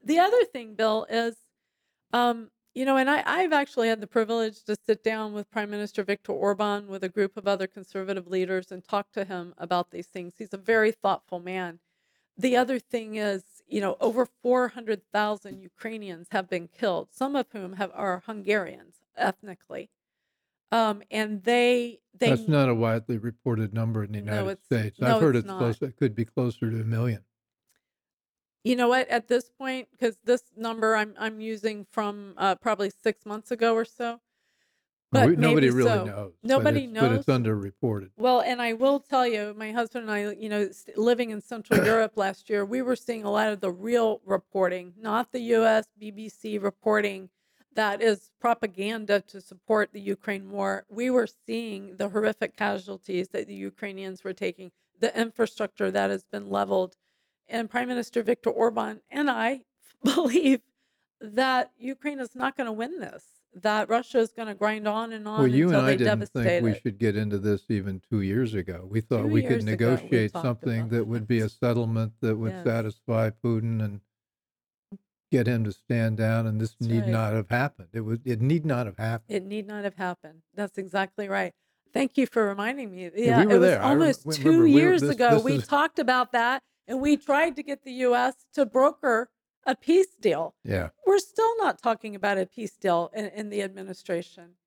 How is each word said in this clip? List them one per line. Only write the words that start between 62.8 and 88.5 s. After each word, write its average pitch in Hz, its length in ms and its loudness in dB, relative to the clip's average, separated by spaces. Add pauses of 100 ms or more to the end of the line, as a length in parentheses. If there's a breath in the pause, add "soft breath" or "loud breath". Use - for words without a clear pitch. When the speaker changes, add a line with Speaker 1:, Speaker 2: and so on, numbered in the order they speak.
Speaker 1:
this, - 240 -14 (320)
that 214 340 0
Russia 240 300 0
is 226 120 2
gonna 220 240 -10
grind 214 320 -2
on 226 260 -4
and 214 140 -10
on 214 120 -2
Speaker 2:
Well, 139 80 6
you 135 200 4
Speaker 1:
until 160 120 4
Speaker 2:
and 131 80 2
I 135 40 4
Speaker 1:
they 131 60 2
Speaker 2:
didn't 131 220 2
think - 0 - (140)
Speaker 1:
devastate 170 300 2
Speaker 2:
we 113 80 2
Speaker 1:
it. 101 100 -4
Speaker 2:
should 104 180 -4
get 107 160 2
into 104 240 -2
this 101 300 -2
even 95 320 -4 (100)
two 107 100 0
years 110 340 -2
ago. 90 340 -8
We 110 120 -2
thought 110 220 -2
Speaker 1:
Two - 60 0
Speaker 2:
we 110 120 4
could 123 220 0
Speaker 1:
years - 40 -4
ago, 113 220 2
we 127 60 4
Speaker 2:
negotiate 113 380 0
Speaker 1:
talked 165 120 -4
Speaker 2:
something 117 360 -2
Speaker 1:
about 113 100 -4
Speaker 2:
that 117 160 0
would 113 160 -4
Speaker 1:
this. 104 40 -10
Speaker 2:
be 117 120 2
a 107 100 0
settlement 113 720 0
that 110 160 0
would 113 140 -2
Speaker 1:
Yes. 185 140 -8
Speaker 2:
satisfy 113 640 0
Putin 113 520 -2
and 104 180 -6 (1300)
get 123 160 2
him 120 160 0
to 104 80 -4
stand 113 460 -2
down, 113 300 0
and 107 140 -2
this 110 180 -4
Speaker 1:
That's 117 100 -2
Speaker 2:
need 113 120 2
Speaker 1:
right. 110 80 -2
Speaker 2:
not 110 240 0
have 110 160 -4
happened. 120 440 -4
It 113 80 -4
was, 113 240 -4
it 117 160 -2
need 151 240 2
not 123 200 0
have 98 120 -10
happened. 113 380 -4
Speaker 1:
It 185 100 -2
need 202 220 -8
not 208 160 -10
have 202 120 -6
happened. 170 460 -10 (140)
That's 196 220 -8
exactly 196 500 -6
right. 190 260 -2 (400)
Thank 269 240 0
you 254 100 4
for 226 200 2
reminding 214 440 -4
me. 180 240 -12
Speaker 2:
Yeah, 226 100 0
Speaker 1:
Yeah, - 160 6
Speaker 2:
we - 60 8
were 202 80 6
Speaker 1:
it 190 40 8
was 180 120 8
Speaker 2:
there. 104 100 2
I 254 80 2
rem-, 285 120 4
Speaker 1:
almost 311 240 2
Speaker 2:
we 156 100 -4
Speaker 1:
two 143 100 -6
Speaker 2:
remember 330 200 8
we 302 80 8
were, 277 60 10
Speaker 1:
years 349 220 6
Speaker 2:
this, - 100 2
Speaker 1:
ago, 240 240 4
Speaker 2:
this 220 80 4
Speaker 1:
we 254 120 2
Speaker 2:
is 123 120 -2
Speaker 1:
talked 294 320 0
about 254 320 2
that, 247 320 0 (240)
and 254 140 -4
we 294 160 4
tried 294 400 2
to 294 40 -10
get 277 220 -8
the 269 80 -16
U 247 240 2
S 247 180 2 (200)